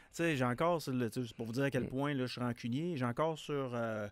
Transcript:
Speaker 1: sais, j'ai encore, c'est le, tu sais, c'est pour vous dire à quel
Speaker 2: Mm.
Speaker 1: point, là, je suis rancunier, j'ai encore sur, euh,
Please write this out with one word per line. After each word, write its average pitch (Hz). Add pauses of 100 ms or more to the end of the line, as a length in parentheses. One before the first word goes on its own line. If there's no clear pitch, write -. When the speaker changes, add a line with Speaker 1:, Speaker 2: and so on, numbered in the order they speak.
(140)
Speaker 1:
sais, 170
j'ai 131
encore, 160
c'est 139
le, 123
tu 127
sais, 117
c'est -
pour 117
vous 117
dire 131
à 139
quel 127
Speaker 2:
Mm. -
Speaker 1:
point, 139
là, 127
je 120
suis 123
rancunier, 127
j'ai 127
encore 151
sur, 139
euh, 110